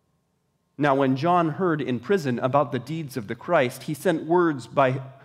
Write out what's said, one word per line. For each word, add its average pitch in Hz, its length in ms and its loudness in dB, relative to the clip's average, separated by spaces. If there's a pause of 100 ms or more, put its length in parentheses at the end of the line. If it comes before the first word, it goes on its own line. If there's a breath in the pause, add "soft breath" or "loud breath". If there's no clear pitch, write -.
(760)
Now, 143 160 2
when 135 220 2
John 170 340 2
heard 156 320 -2
in 120 180 -4
prison 147 380 0
about 131 340 2
the 131 80 -4
deeds 151 380 -8
of 101 100 -8
the 117 80 -8
Christ, 147 480 0
he 151 120 -6
sent 170 300 -2
words 160 420 0
by, 131 340 2 (240 loud breath)